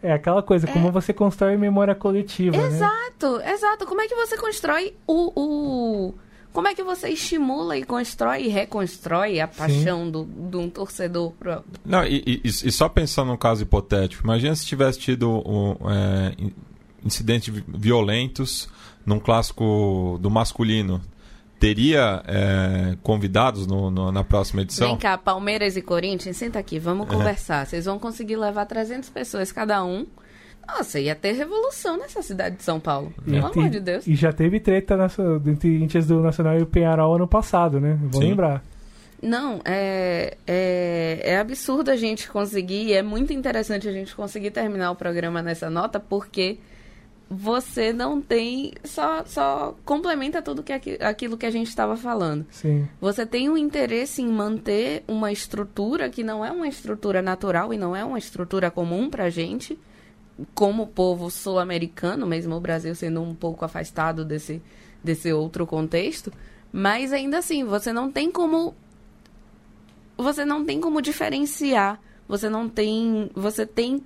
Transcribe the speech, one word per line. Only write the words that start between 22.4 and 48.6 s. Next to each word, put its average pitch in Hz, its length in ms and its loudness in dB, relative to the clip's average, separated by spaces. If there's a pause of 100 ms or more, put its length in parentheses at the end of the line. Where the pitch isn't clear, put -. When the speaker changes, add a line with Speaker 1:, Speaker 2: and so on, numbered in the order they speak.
Speaker 3:
convidados 104 640 2
no, 95 240 0
no, 92 220 0
na 98 140 2
próxima 98 360 2
edição? 117 280 2
Speaker 2:
Vem 117 80 0
cá, 190 200 2
Palmeiras 202 600 0
e 180 40 -4
Corinthians, 180 540 -2
senta 233 240 -6
aqui, 165 180 -6
vamos 175 300 -2
Speaker 3:
É. - 40 -12
Speaker 2:
conversar. 107 540 0
Vocês 170 200 -6
vão 196 120 -2
conseguir 226 380 -6
levar 208 300 -2
trezentas 226 440 -6
pessoas 202 440 -6
cada 214 300 0
um. 185 220 -4 (640)
Nossa, 440 320 -4
ia 147 160 0
ter 202 160 -2
revolução 359 680 -2
nessa 480 240 -8
cidade 185 360 -4
de - 60 -18
São 160 140 0
Paulo. 151 340 -4 (140)
Speaker 1:
E 151 60 0
Speaker 2:
Pelo 143 200 4
Speaker 1:
te-, 170 80 2
Speaker 2:
amor 156 120 6
de - 80 -2
Deus. 185 260 -2
Speaker 1:
e 160 100 4
já 151 180 4
teve 175 260 4
treta 196 380 4
nessa, 190 260 2 (220)
entre 151 300 4
Corinthians 160 320 2
do 165 140 6
Nacional 160 380 4
e - 20 4
o 160 60 2
Penharol 165 480 6
ano 175 120 4
passado, 175 520 4
né? 151 220 2
Vou 139 200 2
Speaker 3:
Sim. 151 80 6
Speaker 1:
lembrar. 165 320 2 (640)
Speaker 2:
Não, 240 400 -2
é, 185 840 0
é, 175 800 0
é 185 160 4
absurdo 262 500 0
a 269 60 6
gente 226 340 -2
conseguir, 202 640 -2
é 190 80 6
muito 220 300 -2
interessante 220 560 -2
a 196 60 -4
gente 190 200 -8
conseguir 202 380 -8
terminar 202 400 -2
o 175 40 -4
programa 170 460 -4
nessa 165 280 -4
nota, 185 320 -2
porque 202 580 -2 (680)
você 226 640 -2
não 262 300 -2
tem, 240 500 -2 (120)